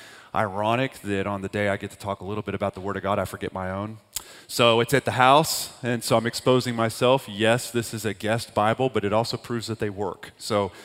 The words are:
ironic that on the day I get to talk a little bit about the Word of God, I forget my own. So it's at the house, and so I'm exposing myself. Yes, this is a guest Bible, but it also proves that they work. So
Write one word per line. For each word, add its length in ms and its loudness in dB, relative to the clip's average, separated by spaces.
ironic 680 -2
that 260 -2
on 140 -4
the 80 -6
day 200 -2
I 100 0
get 120 -12
to 80 -20
talk 220 -6
a 40 -12
little 180 -6
bit 120 -8
about 200 -4
the 60 -14
Word 160 -6
of 60 -8
God, 160 0
I 60 0
forget 280 -8
my 180 -6
own. 280 -8
So 320 4
it's 140 2
at 100 2
the 80 -2
house, 600 4
and 220 -2
so 120 2
I'm 100 2
exposing 500 2
myself. 520 2
Yes, 420 2
this 220 -4
is 120 -6
a 100 -2
guest 400 -4
Bible, 340 2
but 160 -2
it 80 -2
also 240 0
proves 300 -8
that 140 -6
they 100 -2
work. 480 -8
So 320 0